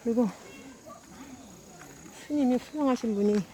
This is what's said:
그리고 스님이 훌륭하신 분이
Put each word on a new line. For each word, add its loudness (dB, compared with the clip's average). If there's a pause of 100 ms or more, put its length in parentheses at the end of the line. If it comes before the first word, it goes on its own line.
그리고 2 (2000)
스님이 4
훌륭하신 0
분이 2